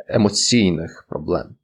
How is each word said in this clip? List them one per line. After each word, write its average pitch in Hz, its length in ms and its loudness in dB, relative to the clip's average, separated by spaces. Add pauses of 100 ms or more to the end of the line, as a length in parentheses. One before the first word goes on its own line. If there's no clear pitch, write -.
емоційних 101 1040 0
проблем. 82 540 -6